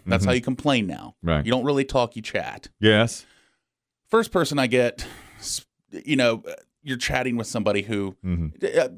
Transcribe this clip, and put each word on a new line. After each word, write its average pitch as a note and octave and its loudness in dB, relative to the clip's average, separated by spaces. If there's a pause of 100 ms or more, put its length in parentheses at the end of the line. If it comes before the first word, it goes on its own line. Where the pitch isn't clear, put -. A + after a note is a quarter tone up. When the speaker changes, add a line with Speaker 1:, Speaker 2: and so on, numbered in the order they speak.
Speaker 1:
That's G#2 2
Speaker 2:
Mm-hmm. G2+ 2
Speaker 1:
how B2+ 4
you B2+ 0
complain B2+ 0
now. - -12
Speaker 2:
Right. D#2+ 0
Speaker 1:
You A2+ 0
don't B2+ 0
really C#3 0
talk, B2 0
you A2 -12
chat. - -8 (120)
Speaker 2:
Yes. G#2+ 4 (840)
Speaker 1:
First A3+ 2
person D3+ 0
I C3 2
get, A#2+ 2 (320)
s-, - -8 (400)
you C#3+ 0
know, A#2+ 2 (400)
you're C3+ -8
chatting B2+ -2
with A2+ -4
somebody G#2 0
who G2+ -4
Speaker 2:
Mm-hmm. F2 -2 (140)
Speaker 1:
d-, - 0
uh, D3 2